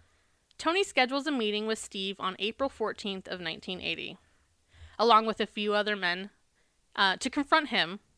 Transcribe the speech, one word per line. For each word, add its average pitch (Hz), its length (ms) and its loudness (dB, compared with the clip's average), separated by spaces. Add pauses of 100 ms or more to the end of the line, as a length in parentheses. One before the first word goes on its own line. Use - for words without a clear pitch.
(580)
Tony 349 260 2
schedules 269 440 0
a 311 40 0
meeting 214 360 -2
with 220 100 0
Steve 190 420 -6
on 247 200 -4
April 226 300 -2
fourteenth 202 580 -6
of 180 140 -8
nineteen 175 400 -8
eighty, - 360 -6 (800)
along 226 300 6
with 214 140 -2
a 214 40 -2
few 208 300 -4
other 208 220 0
men, 185 320 -2 (680)
uh, 196 220 4
to - 120 -2
confront 294 380 2
him 190 320 0 (180)